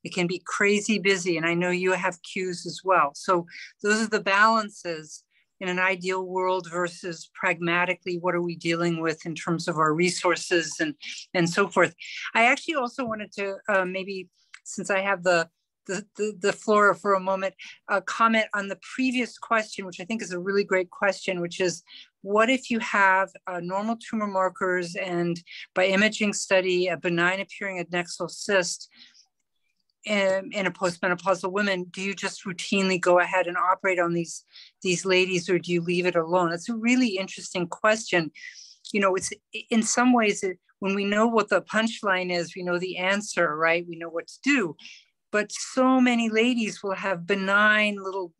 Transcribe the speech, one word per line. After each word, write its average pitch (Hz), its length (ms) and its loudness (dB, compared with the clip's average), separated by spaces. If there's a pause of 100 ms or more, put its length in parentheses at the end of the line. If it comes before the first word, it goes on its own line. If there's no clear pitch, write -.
It 165 100 -10
can 175 120 0
be 175 180 -4
crazy 208 540 2
busy, 180 400 0
and 160 80 -2
I 170 80 2
know 180 160 0
you 180 220 0
have 180 300 -2
queues 180 440 -8
as 160 180 -10
well. 165 300 4
So 175 320 0 (360)
those 214 200 2
are 214 80 -2
the 214 100 0
balances 202 1040 0 (360)
in 190 80 -4
an 180 100 -2
ideal 185 480 0
world 185 440 -2
versus 175 640 -6
pragmatically, 175 840 -2
what 175 160 -2
are 175 80 0
we 175 140 -4
dealing 170 440 0
with 160 240 -4
in 165 100 -6
terms 170 340 -2
of 156 100 -2
our 156 160 4
resources 170 840 0
and, 151 140 -2 (380)
and 170 160 2
so 190 200 2
forth. 175 260 2 (400)
I 226 120 6
actually 285 280 0
also 254 320 -4
wanted 214 320 -8
to, 196 180 -4 (120)
uh, 190 160 2
maybe, 190 440 -6 (360)
since 185 260 -8
I 190 100 2
have 196 220 -2
the, 170 260 2 (380)
the, 196 180 -6 (120)
the, 208 240 -4
the 202 120 2
floor 208 420 4
for 202 200 2
a 190 60 2
moment, 190 340 -2 (340)
uh, 196 120 2
comment 226 540 2
on 202 140 -4
the 185 100 -6 (160)
previous 254 440 -2
question, 214 480 -2
which 180 140 -12
I 180 40 -10
think 226 160 -6
is 180 120 -8
a 180 60 -4
really 196 260 0
great 185 260 0
question, 190 500 -2
which 175 200 -6
is, 175 220 0 (400)
what 214 280 2
if 254 200 0
you 226 100 0
have, 190 500 4 (180)
uh, 180 120 -6
normal 202 360 -4
tumor 214 320 -4
markers 180 680 0
and 175 440 -2 (340)
by 185 120 2
imaging 202 460 2
study, 185 560 2
a 165 80 0
benign 175 440 0
appearing 190 440 -8
adnexal 170 460 -6
cyst - 580 -2 (1160)
in, 196 480 0
in 196 140 -2
a 180 40 0
postmenopausal 180 840 0
woman, 196 380 0
do 190 100 -10
you 196 140 -4
just 185 300 -8
routinely 190 560 0
go 180 180 6
ahead 175 300 2
and 175 80 -4
operate 180 420 2
on 170 160 2
these, 165 300 -4 (380)
these 175 220 0
ladies, 185 460 2
or 175 80 4
do 175 140 -2
you 175 80 2
leave 175 260 0
it 175 100 0
alone? 170 360 2
It's 170 160 -6
a 240 80 -4
really 233 420 2
interesting 185 480 -6
question. 214 640 0 (600)
You 208 80 0
know, 190 160 4
it's, 160 160 -4 (380)
in 226 120 2
some 247 300 2
ways, 214 320 2
it, 185 140 -2 (220)
when 196 140 -2
we 202 100 -2
know 208 240 2
what 220 200 2
the 185 140 2
punchline 202 680 -2
is, 170 240 -2
we 185 80 -10
know 175 140 0
the 180 200 -6
answer, 185 580 0
right? 165 320 2
We 165 80 -10
know 165 120 -10
what 160 180 -8
to - 180 -20
do, 240 320 0 (560)
but 208 180 -2
so 262 500 2
many 240 280 2
ladies 226 540 0
will 196 120 -4
have 180 320 -4
benign 202 680 4
little 190 440 -6